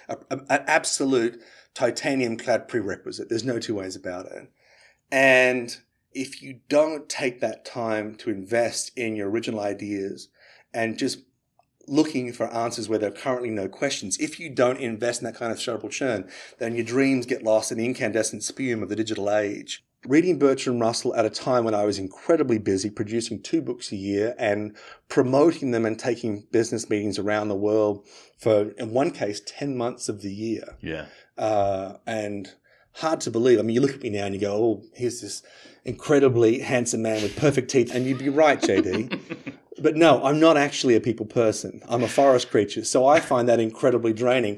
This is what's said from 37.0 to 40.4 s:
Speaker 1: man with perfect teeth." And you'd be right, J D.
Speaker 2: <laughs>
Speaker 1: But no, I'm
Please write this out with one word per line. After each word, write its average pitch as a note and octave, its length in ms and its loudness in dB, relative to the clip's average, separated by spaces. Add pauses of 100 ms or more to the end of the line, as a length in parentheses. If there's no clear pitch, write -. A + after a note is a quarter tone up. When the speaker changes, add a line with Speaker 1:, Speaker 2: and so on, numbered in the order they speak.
Speaker 1:
man A2 200 -2
with G2+ 140 -4
perfect C#3 340 2
teeth." A#2+ 240 2
And B2 120 -2
you'd C3 120 -2
be C3+ 120 -4
right, C#3+ 300 4
J F#2+ 200 2
D. F#2 340 -2
Speaker 2:
<laughs> F3+ 60 -6 (640)
Speaker 1:
But D#3 140 2
no, D#3 280 6
I'm D3 160 2